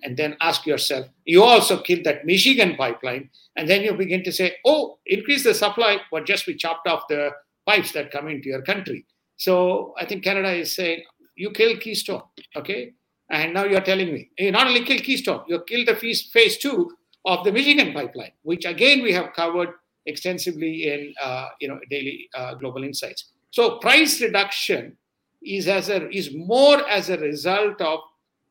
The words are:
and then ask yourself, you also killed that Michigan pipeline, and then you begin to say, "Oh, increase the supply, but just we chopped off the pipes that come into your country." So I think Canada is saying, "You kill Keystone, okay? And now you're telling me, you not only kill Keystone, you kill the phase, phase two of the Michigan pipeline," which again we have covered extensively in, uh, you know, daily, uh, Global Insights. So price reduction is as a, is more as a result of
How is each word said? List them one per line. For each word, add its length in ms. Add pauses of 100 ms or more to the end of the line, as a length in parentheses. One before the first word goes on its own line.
and 120
then 240
ask 240
yourself, 440 (160)
you 180
also 400
killed 220
that 200
Michigan 520
pipeline, 520 (280)
and 120
then 140
you 120
begin 280
to 80
say, 240 (100)
"Oh, 420
increase 360
the 120
supply, 440 (140)
but 120
just 220
we 80
chopped 320
off 220
the 240 (340)
pipes 240
that 220
come 160
into 200
your 140
country." 420 (320)
So 640
I 60
think 180
Canada 300
is 200
saying, 300 (320)
"You 160
kill 280
Keystone, 440 (320)
okay? 380 (360)
And 240
now 120
you're 160
telling 340
me, 240
you 140
not 160
only 160
kill 160
Keystone, 480
you 180
kill 180
the 120
phase, 340
phase 280
two 340 (320)
of 180
the 80
Michigan 420
pipeline," 500
which 240
again 360
we 80
have 220
covered 380 (380)
extensively 800
in, 340
uh, 280 (120)
you 60
know, 140 (100)
daily, 420
uh, 220
Global 300
Insights. 480 (180)
So 280
price 440
reduction 720 (460)
is 240
as 220
a, 280
is 160
more 560
as 220
a 80
result 640
of 180 (520)